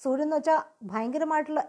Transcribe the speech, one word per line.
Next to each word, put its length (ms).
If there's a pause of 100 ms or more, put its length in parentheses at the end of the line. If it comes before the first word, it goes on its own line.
സൂര്യൻ 200
എന്ന് 140
വെച്ചാൽ 240 (220)
ഭയങ്കരമായിട്ടുള്ള 880